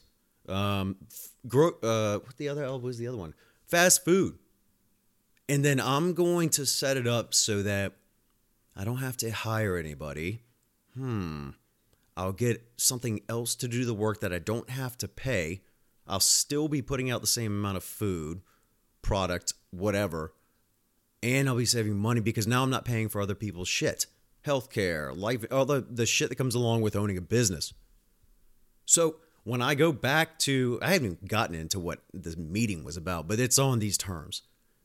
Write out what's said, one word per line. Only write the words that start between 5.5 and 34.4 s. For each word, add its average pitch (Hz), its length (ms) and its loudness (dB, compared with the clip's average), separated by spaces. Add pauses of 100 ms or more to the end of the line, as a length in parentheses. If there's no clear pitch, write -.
then 143 160 4
I'm 143 340 2
going 175 360 2
to 143 140 0
set 135 320 0
it 120 100 0
up 117 280 0
so 101 280 2
that 98 300 0 (840)
I 98 80 -8
don't 123 140 -2
have 131 200 -6
to 113 120 -2
hire 110 460 0
anybody. 78 640 -6 (520)
Hmm. 90 560 -4 (640)
I'll 92 160 -4
get 120 300 -2 (140)
something 120 520 0
else 117 280 -2
to 127 120 -6
do 120 160 0
the 117 100 0
work 104 260 0
that 95 120 -2
I 87 60 -2
don't 107 320 -4
have 131 280 -6
to 98 100 -6
pay. 95 540 -2 (440)
I'll 92 140 -2
still - 480 2
be 143 140 0
putting 127 280 -2
out 120 100 -2
the 110 60 -4
same 110 260 0
amount 101 240 -2
of 90 80 -6
food, 87 560 -4 (640)
product, 90 520 0 (160)
whatever. 90 640 -2 (920)
And 135 260 2
I'll 127 80 2
be 120 100 2
saving 107 320 2
money 117 220 2
because 110 260 0
now 123 160 2
I'm 131 80 2
not 127 140 -2
paying 110 240 -2
for 104 120 -2
other 101 140 0
people's 90 340 -6
shit. - 380 0 (380)
Healthcare, 87 720 -2
life, 107 340 -2
all 135 140 4
the, 131 240 0
the 117 180 0
shit - 220 2
that 127 80 -6
comes 131 180 0
along 117 280 4
with 107 120 0
owning 101 240 0
a 87 40 -6
business. 98 520 0 (1080)
So 165 320 4 (260)
when 120 180 -2
I 135 140 2
go 156 180 4
back 147 480 0
to, 127 400 2
I 139 120 2
haven't 104 340 0
gotten 107 280 0
into 82 260 -4
what 82 220 -6 (120)
this 82 220 -8
meeting 87 480 -2
was 78 120 -10
about, 85 320 -6
but 107 120 0
it's 127 180 4
on 135 200 4
these 104 200 -2
terms. 80 440 -8 (420)